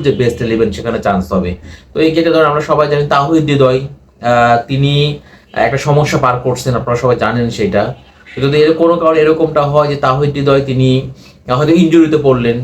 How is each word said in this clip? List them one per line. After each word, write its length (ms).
যে 100
বেস্ট 280
ইলেভেন 320
সেখানে 260
চান্স 340
হবে। 180
তো 80
এই 100
ক্ষেত্রে 220
ধরেন 140
আমরা 140
সবাই 280
জানি 180
তাওহিদ 440
হৃদয়, 300
আহ, 760
তিনি 240
একটা 240
সমস্যা 400
পার 180
করছেন, 280
আপনারা 240
সবাই 180
জানেন 340
সেটা। 440
তো 80
যদি 160
এর 140
কোনো 240
কারণে 240
এরকমটা 420
হয় 260
যে 80
তাওহিদ 400
হৃদয় 240
তিনি 500
হয়তো 240
ইনজুরিতে 500
পড়লেন 420